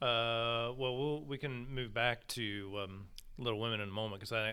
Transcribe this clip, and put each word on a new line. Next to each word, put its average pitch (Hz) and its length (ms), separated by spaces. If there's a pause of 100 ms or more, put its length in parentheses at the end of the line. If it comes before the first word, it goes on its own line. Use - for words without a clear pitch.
Uh, 117 760
well, 127 200
we'll, 147 280
we 139 140
can 123 340
move 123 220
back 117 340
to, 101 560
um, 95 240 (300)
Little 117 220
Women 113 200
in 101 80
a 95 40
moment, 104 280
'cause 107 120
I, 110 200